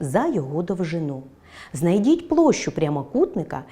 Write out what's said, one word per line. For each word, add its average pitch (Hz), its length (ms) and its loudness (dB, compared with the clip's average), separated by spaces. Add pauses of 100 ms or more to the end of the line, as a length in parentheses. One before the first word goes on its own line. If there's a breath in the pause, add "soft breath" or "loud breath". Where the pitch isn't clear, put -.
за 165 260 0
його 160 360 -2
довжину. 160 600 -4 (500 loud breath)
Знайдіть 208 560 2
площу 311 440 4
прямокутника, 151 1000 -2